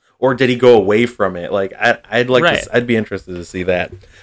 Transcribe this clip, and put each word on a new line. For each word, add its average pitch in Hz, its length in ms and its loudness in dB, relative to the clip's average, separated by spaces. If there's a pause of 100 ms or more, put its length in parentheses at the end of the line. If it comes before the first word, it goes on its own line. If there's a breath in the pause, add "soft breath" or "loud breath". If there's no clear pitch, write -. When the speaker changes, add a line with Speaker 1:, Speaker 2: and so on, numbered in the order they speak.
(200)
Speaker 1:
or 131 140 2
did 123 160 2
he 127 60 0
go 120 200 6
away 104 300 2
from 95 300 -4
it? 87 160 -10
Like, 98 280 -4
I, 113 180 2 (120)
I'd 120 200 -2
like 123 120 2
to 170 80 2
Speaker 2:
Right. 139 80 0
Speaker 1:
s-, - 140 -10
I'd 120 140 0
be 120 100 0
interested 98 400 -6
to 87 80 -12
see 92 200 -10
that. 87 280 -2 (300 soft breath)